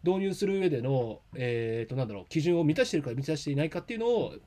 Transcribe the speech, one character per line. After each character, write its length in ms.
導 160
入 140
す 120
る 120
上 100
で 140
の、 400
え 520
ー 40
と、 60
な 80
ん 40
だ 40
ろ 100
う、 60
基 140
準 180
を 40
満 140
た 60
し 60
て 80
る 40
か 100
満 140
た 120
し 60
て 60
い 60
な 80
い 60
か 80
っ 40
て 120
い 20
う 40
の 80
を、 260